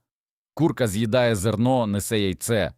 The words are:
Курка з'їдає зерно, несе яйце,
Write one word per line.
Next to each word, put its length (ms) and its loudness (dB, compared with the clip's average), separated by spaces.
Курка 340 0
з'їдає 480 2
зерно, 520 0
несе 320 -2
яйце, 580 -2